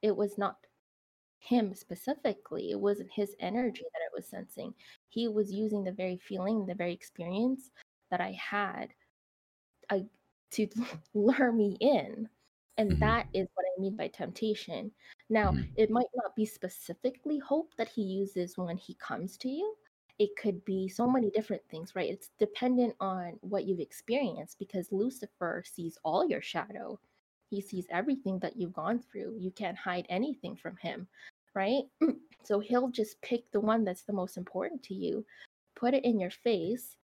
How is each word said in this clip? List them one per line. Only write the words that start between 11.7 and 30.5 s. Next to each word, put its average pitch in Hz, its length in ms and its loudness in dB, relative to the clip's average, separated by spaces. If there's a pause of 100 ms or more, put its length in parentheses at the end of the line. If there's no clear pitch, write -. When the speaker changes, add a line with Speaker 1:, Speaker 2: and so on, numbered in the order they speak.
Speaker 1:
in. 220 480 2 (480)
And 208 160 4
Speaker 2:
Mm-hmm. 156 80 4
Speaker 1:
that 220 340 4
is 190 200 0
what 185 120 -2
I 185 140 -2
mean 196 160 -2
by - 120 -4
temptation. 190 840 -4 (360)
Now, 208 280 4
Speaker 2:
Mm-hmm. 64 200 -2
Speaker 1:
it 220 140 6
might 240 240 4
not 240 220 -4
be 220 100 2
specifically 262 920 -4
hope 302 380 -2
that - 120 -2
he - 140 -2
uses 190 540 -2
when 175 200 -2
he - 180 -10
comes - 440 -6
to 254 100 -4
you. 370 280 -4 (420)
It 202 180 4
could 185 280 0
be 190 240 0
so 233 200 2
many 247 220 4
different 208 380 0
things, 170 280 -10
right? 180 140 0
It's 190 280 -8
dependent 247 640 4
on 185 400 -2
what 190 260 -2
you've 180 140 2
experienced, 220 760 -2
because 190 340 -4
Lucifer 190 760 -2
sees 170 380 -8
all 185 240 4
your - 140 0
shadow. - 580 -6 (500)
He 202 100 -2
sees 190 300 -6
everything 196 500 0
that - 160 -4
you've 185 160 -2
gone 196 280 0
through. - 400 -10
You 185 100 -2
can't 185 280 -6
hide 180 300 -2
anything 226 480 -2